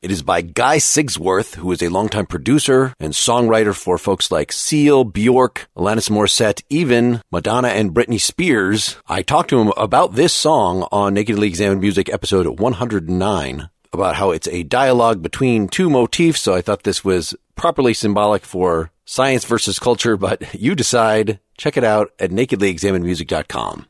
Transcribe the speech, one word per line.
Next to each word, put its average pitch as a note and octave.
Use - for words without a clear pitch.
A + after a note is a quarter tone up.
It F#2
is F#2+
by F2
Guy A#2
Sigsworth, G2+
who F2+
is E2+
a F2
longtime G2
producer C3
and D#2
songwriter A2+
for F#2
folks -
like D2+
Seal, D3
Bjork, A#2+
Alanis G#2+
Morissette, G#2
even B2
Madonna A2+
and G2+
Britney G#2+
Spears. G#2+
I F#2
talked E3
to C3+
him G#2+
about A#2+
this D3
song G2+
on G2+
Nakedly G#2
Examined G2
Music F#2+
episode F2
one A#2+
hundred G2+
nine, E2+
about F2
how G2
it's D#2+
a F2
dialogue A#2
between A2+
two F#3
motifs, D3
so G2
I F2+
thought G2+
this G2
was F#2
properly C3+
symbolic G#2
for E2+
science C3
versus G#2+
culture, A#2
but -
you A2+
decide. A2
Check -
it B2
out G#2+
at F#2+
nakedly G2+
examined F#2
music E2+
dot D#2
com. G1+